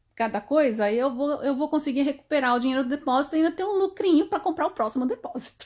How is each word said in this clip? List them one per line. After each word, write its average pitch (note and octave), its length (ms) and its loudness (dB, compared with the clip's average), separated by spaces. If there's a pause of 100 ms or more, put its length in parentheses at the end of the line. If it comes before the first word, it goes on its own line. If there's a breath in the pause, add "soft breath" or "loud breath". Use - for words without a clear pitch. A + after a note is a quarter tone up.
(140)
cada A3 280 -2
coisa, A#3+ 440 2
aí G#3+ 120 2
eu B3+ 180 0
vou, C#4+ 280 -2
eu C#4 120 0
vou D4 140 -2
conseguir D4 320 0
recuperar C4+ 540 0
o B3 40 2
dinheiro C4 240 0
do B3 60 -6
depósito C#4 460 0
e - 20 2
ainda D#4+ 140 4
ter E4+ 120 -6
um G4+ 140 0
lucrinho F#4+ 500 2
pra F#4+ 120 -2
comprar D#4+ 280 -2
o E4+ 40 -4
próximo A#3+ 340 -2
depósito. - 600 -6